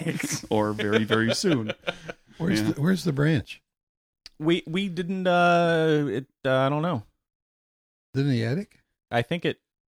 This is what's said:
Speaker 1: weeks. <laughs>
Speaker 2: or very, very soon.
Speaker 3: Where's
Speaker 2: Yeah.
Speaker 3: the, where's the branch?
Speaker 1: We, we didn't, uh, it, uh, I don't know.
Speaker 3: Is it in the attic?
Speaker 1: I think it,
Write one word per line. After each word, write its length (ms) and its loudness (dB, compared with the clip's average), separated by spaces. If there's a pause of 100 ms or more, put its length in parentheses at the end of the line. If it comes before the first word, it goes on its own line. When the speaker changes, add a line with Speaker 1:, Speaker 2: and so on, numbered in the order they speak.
Speaker 1:
weeks. 420 -4
<laughs> 40 -8
Speaker 2:
or 240 2
very, 300 0
very 300 0
soon. 380 0 (640)
Speaker 3:
Where's 240 -2
Speaker 2:
Yeah. 120 0
Speaker 3:
the, 100 -8
where's 220 0
the 100 0
branch? 480 0 (760)
Speaker 1:
We, 280 0
we 220 -2
didn't, 400 -4
uh, 840 4
it, 160 -4 (180)
uh, 80 2
I 160 4
don't 140 0
know. 220 -2 (1080)
Speaker 3:
Is 100 0
it 20 0
in 60 0
the 140 0
attic? 360 -6 (280)
Speaker 1:
I 140 0
think 220 -4
it, 160 -4 (360)